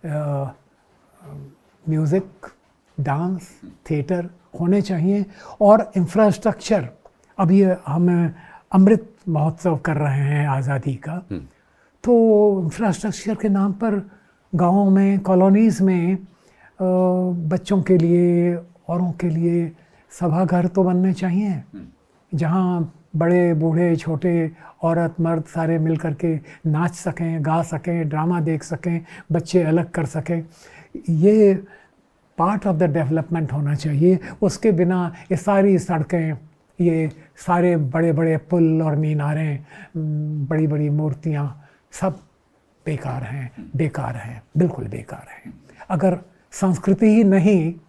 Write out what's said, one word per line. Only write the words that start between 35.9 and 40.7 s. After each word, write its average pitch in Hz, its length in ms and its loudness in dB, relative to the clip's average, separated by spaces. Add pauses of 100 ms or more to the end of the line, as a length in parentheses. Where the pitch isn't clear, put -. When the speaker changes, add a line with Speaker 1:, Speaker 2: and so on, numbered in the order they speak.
Speaker 1:
ये 160 320 0 (240)
सारे 175 400 0
बड़े-बड़े 160 600 0
पुल 160 460 0
और 151 140 -2
मीनारें, 151 720 -4 (800)
बड़ी-बड़ी 151 440 -2